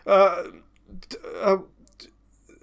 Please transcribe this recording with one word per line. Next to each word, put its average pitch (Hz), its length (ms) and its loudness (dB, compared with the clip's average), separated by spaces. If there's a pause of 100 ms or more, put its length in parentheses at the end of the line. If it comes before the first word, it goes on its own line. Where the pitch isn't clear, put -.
Uh, 190 400 4 (640)
d-, - 80 -16 (240)
uh, 196 180 2 (400)
d-, - 100 -20 (540)